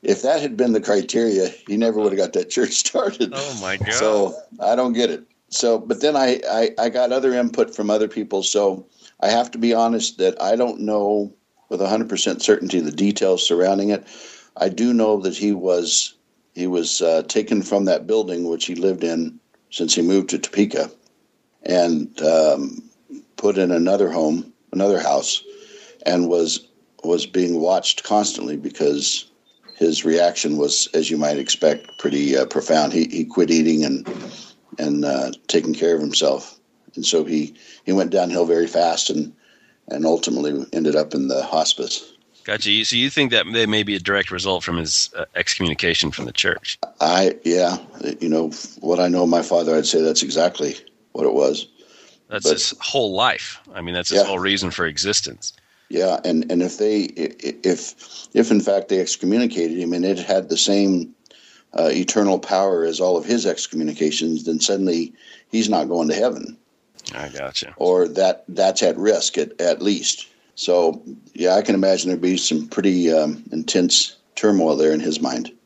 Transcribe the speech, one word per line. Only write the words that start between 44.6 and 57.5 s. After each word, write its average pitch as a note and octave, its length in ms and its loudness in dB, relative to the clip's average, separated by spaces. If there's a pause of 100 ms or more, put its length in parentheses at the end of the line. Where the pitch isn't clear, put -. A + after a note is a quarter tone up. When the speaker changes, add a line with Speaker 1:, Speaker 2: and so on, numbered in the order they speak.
Speaker 2:
from F2 120 -2
his, D#2+ 400 -2
uh, E2+ 100 -6 (100)
excommunication E2+ 760 -2
from C#2 140 -10
the A#1+ 80 -10
church? - 460 -4 (220)
Speaker 1:
I, F2+ 440 2
yeah. F2 340 2 (420)
You E2 80 -4
know, D#2+ 220 0 (300)
what E2+ 180 0
I F2+ 80 2
know F2+ 160 2
of E2+ 60 4
my E2+ 140 2
father, E2 340 2
I'd D2+ 100 0
say E2 140 2
that's D#2 240 0
exactly C#2+ 520 -2 (360)
what D2+ 120 -4
it A1+ 100 2
was. C#2 340 0 (600)
Speaker 2:
That's G#2 160 -8
Speaker 1:
But - 100 2
Speaker 2:
his - 260 -2
whole A#2 340 -2
life. G#2 460 -2 (140)
I F#2+ 60 -10
mean, F2 140 -6
that's F2 140 -2
his G2+ 120 4
Speaker 1:
Yeah. G2 40 6
Speaker 2:
whole F#2+ 160 -2
reason F#2+ 320 0
for F2 140 -2
existence. D#2+ 680 -4 (380)
Speaker 1:
Yeah, F2+ 340 0
and, D#2+ 260 0
and F2 120 2
if F2+ 160 -4
they, G#2+ 260 2 (140)
i-, D#2 260 -6
i-, - 180 -6